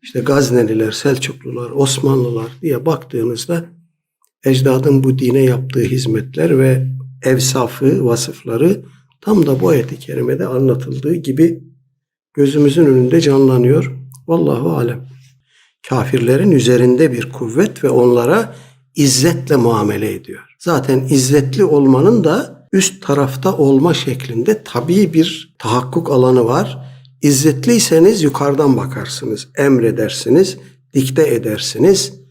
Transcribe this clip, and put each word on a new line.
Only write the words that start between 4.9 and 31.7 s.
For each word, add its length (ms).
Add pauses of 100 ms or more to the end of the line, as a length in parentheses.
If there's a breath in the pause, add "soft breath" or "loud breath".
bu 160
dine 200
yaptığı 420
hizmetler 760
ve 280 (360)
evsafı, 800
vasıfları 760 (400 soft breath)
tam 240
da 140
bu 100
ayet-i 300
kerimede 460
anlatıldığı 680
gibi 480 (720)
gözümüzün 520
önünde 360
canlanıyor. 760 (320)
Vallahu 420
alem. 360 (840 soft breath)
Kafirlerin 640
üzerinde 600
bir 180
kuvvet 540
ve 60
onlara 680 (400 loud breath)
izzetle 600
muamele 580
ediyor. 460
Zaten 500
izzetli 540
olmanın 600
da 500
üst 280
tarafta 560
olma 360
şeklinde 720
tabii 480
bir 460
tahakkuk 520
alanı 340
var. 440 (320 loud breath)
İzzetliyseniz 1000
yukarıdan 540
bakarsınız, 720 (100)
emredersiniz, 1000 (360 loud breath)
dikte 420
edersiniz. 760 (180)